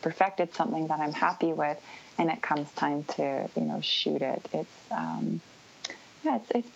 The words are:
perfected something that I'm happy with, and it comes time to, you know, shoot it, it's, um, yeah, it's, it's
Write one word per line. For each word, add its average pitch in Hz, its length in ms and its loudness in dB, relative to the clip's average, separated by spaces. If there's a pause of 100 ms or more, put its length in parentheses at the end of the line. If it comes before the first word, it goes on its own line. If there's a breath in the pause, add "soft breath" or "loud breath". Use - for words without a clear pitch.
perfected 180 520 2
something 160 340 0
that 156 120 0
I'm 151 120 -2
happy 165 400 2
with, 151 280 0 (380 loud breath)
and 165 100 4
it - 140 -2
comes 147 300 -2
time 147 320 0
to, 139 520 -2
you 156 60 2
know, 151 180 -2
shoot 151 400 0
it, 131 320 0
it's, - 180 -2 (200)
um, 165 500 -2 (840 loud breath)
yeah, 302 120 4
it's, 220 140 -4
it's 240 240 2